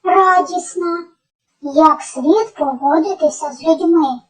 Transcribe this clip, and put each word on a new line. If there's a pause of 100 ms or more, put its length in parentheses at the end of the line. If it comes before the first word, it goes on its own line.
радісна. (540)
Як
слід
поводитися
з
людьми?